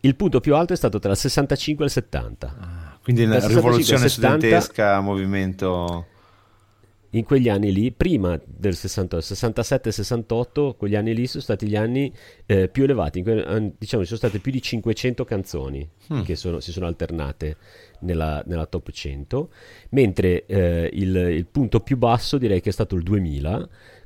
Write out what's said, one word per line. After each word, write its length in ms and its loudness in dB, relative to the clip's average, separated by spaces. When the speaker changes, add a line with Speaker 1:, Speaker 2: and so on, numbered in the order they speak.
Speaker 1:
Il 140 4
punto 240 2
più 160 4
alto 180 2
è 20 0
stato 240 0
tra 120 0
il 60 2
sessantacinque 680 0
e 40 2
il 60 -2
settanta. 680 -6
Speaker 2:
Ah, 420 -14
quindi 220 4
Speaker 1:
Dal 100 4
Speaker 2:
la 80 6
Speaker 1:
sessantacinque 60 0
al 300 6
Speaker 2:
rivoluzione 320 4
Speaker 1:
settanta, 280 2
Speaker 2:
studentesca, 640 4
movimento 1040 -2
Speaker 1:
in 120 -2
quegli 260 4
anni 220 2
lì, 220 2
prima 520 0
del 300 -4
sessanta, 460 -4
sessantasette 720 -2
sessantotto, 840 -2
quegli 180 -2
anni 200 0
lì 100 -2
sono 160 -8
stati 240 -4
gli 120 -2
anni, 360 -2
eh, 220 4
più 160 0
elevati, 360 2
in 40 -4
que-, 220 0
an-, 320 -2
diciamo, 260 -2
ci 60 -4
sono 100 -8
state 200 -2
più 120 -4
di 100 -2
cinquecento 640 -2
canzoni 640 -6
Speaker 2:
Hmm. 100 -2
Speaker 1:
che 140 -4
sono, 240 -6
si 100 -12
sono 140 -6
alternate 720 -6
nella, 440 -2
nella 200 -4
top 260 -8
cento, 600 -8
mentre, 560 2
eh, 480 2
il, 220 0
il 320 0
punto 320 0
più 180 -2
basso 400 2
direi 240 2
che 80 -2
è 40 -4
stato 220 -2
il 80 -2
duemila, 640 -2